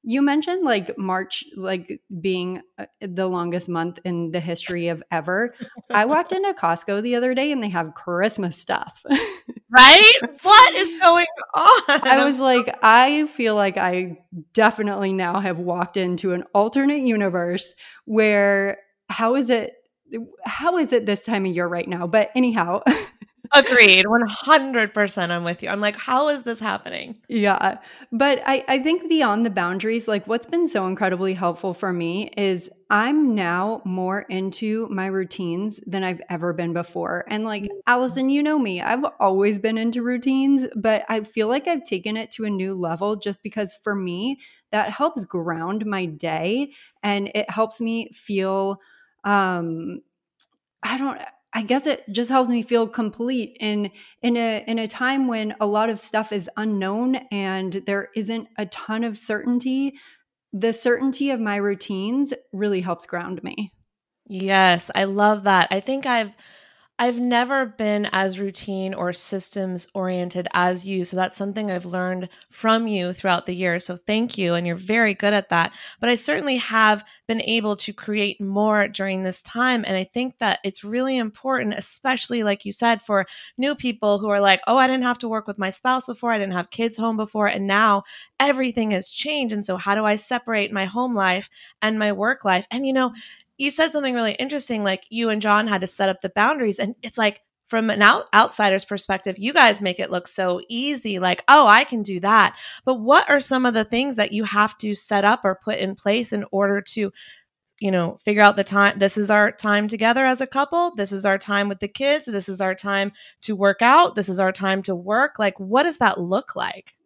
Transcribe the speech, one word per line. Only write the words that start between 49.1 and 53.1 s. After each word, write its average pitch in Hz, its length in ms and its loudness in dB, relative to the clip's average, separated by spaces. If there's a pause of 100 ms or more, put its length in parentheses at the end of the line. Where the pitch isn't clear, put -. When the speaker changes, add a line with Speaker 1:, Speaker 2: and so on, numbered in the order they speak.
Speaker 1:
um, 180 800 -2 (840)
I 233 160 -4
don't, 269 220 -6 (320)
I 226 100 -4
guess 262 240 -2
it - 260 -4
just 226 160 -4
helps 262 220 2
me 233 120 0
feel 233 240 0
complete 233 760 -4